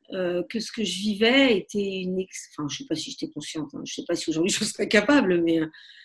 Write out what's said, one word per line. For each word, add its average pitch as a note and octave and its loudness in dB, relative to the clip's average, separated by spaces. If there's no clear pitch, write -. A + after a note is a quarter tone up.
euh, F3+ -2
que A3+ -4
ce - -8
que A3+ -4
je F#3 -4
vivais A3+ 4
était F#3+ -2
une F#3 -2
ex-, - -8
enfin, D3+ -6
je C3+ -8
sais - -14
pas - -4
si - -6
j'étais - -10
consciente, - -8
hein, - -10
je - -10
sais - -8
pas F3 -2
si - -4
aujourd'hui E3 2
<laughs> - -2
je A3 -2
serais G#3 -4
capable, G#3 6
mais, E3 2
euh, D#3 -2